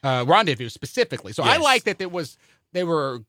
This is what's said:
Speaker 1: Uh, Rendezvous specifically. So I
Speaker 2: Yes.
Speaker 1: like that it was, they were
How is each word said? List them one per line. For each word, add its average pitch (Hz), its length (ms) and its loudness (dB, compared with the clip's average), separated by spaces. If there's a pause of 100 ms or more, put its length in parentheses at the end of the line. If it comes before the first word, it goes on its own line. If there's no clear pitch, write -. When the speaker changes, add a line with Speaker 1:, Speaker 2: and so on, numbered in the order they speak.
Speaker 1:
Uh, 131 220 0
Rendezvous 147 440 2
specifically. - 640 -6
So 160 100 -4
I 226 120 4
Speaker 2:
Yes. 330 60 0
Speaker 1:
like 269 220 4
that 202 160 -4
it 185 120 -8
was, 175 260 -8 (340)
they 180 140 -2
were 135 440 -2